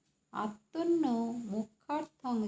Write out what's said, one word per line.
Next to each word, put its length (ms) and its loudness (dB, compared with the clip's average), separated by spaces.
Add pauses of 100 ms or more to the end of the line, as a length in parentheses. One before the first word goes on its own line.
(340)
আত্মন্য 680 0 (480)
মুখ্যার্থং 840 -4 (120)